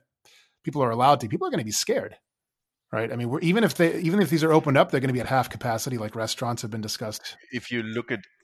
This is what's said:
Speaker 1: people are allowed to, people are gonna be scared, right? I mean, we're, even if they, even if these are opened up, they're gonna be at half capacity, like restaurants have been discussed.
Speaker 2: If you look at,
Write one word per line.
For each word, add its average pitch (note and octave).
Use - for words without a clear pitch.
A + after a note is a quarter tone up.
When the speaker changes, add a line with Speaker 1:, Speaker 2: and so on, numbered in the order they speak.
Speaker 1:
people C#3+
are A#2+
allowed B2
to, A2+
people F4+
are -
gonna E3+
be G#2+
scared, -
right? A2+
I A#2+
mean, A#2+
we're, D3+
even F3+
if E3+
they, E3+
even F3+
if E3
these D#3
are D#3+
opened D3+
up, E3
they're C#3
gonna C3
be B2
at G#2+
half C3
capacity, B2
like G#2+
restaurants A#2
have A2
been A2
discussed. -
Speaker 2:
If B2
you A#2+
look A2
at, A2+